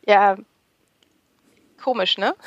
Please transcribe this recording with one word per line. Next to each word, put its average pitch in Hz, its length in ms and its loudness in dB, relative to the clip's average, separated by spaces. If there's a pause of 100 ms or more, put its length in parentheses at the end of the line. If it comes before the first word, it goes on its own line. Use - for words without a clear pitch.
Ja, 202 300 4 (1500)
komisch, 220 360 -2
ne? 208 160 -2 (120)